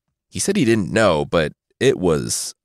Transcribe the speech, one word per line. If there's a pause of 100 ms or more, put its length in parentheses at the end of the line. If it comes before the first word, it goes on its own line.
(300)
He
said
he
didn't
know,
but (260)
it
was